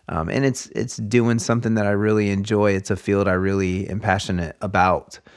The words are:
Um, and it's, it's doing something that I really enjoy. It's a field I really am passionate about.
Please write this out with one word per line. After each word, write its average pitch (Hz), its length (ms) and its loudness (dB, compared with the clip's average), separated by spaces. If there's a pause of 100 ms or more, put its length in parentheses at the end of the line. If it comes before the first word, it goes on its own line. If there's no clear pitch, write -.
Um, 82 200 -4
and 135 160 0
it's, 131 240 -2
it's - 300 -6
doing 117 420 2
something 117 340 0
that 104 120 0
I 101 40 0
really 104 400 2
enjoy. 101 440 2
It's 95 160 -2
a 98 60 -2
field 98 300 0
I 95 60 2
really 95 560 0
am 95 120 -6
passionate 92 600 -2
about. 92 580 0 (180)